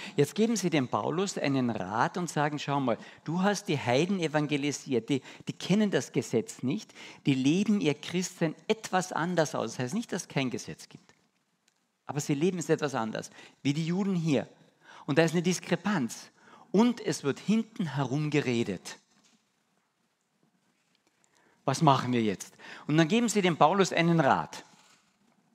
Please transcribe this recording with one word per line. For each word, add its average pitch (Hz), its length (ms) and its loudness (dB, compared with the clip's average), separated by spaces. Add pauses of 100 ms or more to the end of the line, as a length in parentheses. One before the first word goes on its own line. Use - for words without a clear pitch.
(160)
Jetzt 143 180 4
geben 226 220 2
sie 185 140 0
dem 139 180 2
Paulus 147 500 -2
einen 135 320 0
Rat 107 480 -2
und 180 120 -6
sagen, 147 280 -2
„Schau 139 220 -2
mal, 120 180 0 (260)
du 175 200 -4
hast 202 240 0
die 151 100 0
Heiden 160 420 2
evangelisiert, 143 920 -2
die, 135 120 0 (260)
die 143 60 -6
kennen 202 380 2
das 151 200 -2
Gesetz - 520 -2
nicht, 147 300 -4 (340)
die 139 80 4
leben 190 460 2
ihr 151 120 2
Christsein 170 600 -4 (120)
etwas 185 440 -2
anders 165 420 -2
aus.“ 113 200 -4
Das - 60 -12
heißt 127 140 -4
nicht, 233 180 -6
dass - 120 -6
es - 40 -18
kein 131 220 -2
Gesetz - 400 -12
gibt, - 240 -20 (920)
aber 135 140 -6
sie 147 160 0
leben 180 240 0
es 156 100 -6
etwas 143 260 0
anders, 110 340 -4 (320)
wie 143 120 2
die 160 120 -2
Juden 190 300 0
hier. 156 320 0 (580)
Und 139 120 0
da 160 60 6
ist 160 80 2
eine 175 100 0
Diskrepanz 170 920 -4 (400)
und 226 300 4
es - 220 -4
wird 139 160 -2
hinten 196 560 -2
herum 143 340 -2
geredet. 117 680 -2 (2750)
Was 131 160 0
machen 123 320 4
wir 120 80 4
jetzt? 101 340 -2 (320)
Und 147 100 2
dann 160 100 6
geben 233 200 2
sie 208 140 0
dem 175 160 2
Paulus 175 340 4
einen 165 280 4
Rat. 101 460 0 (880)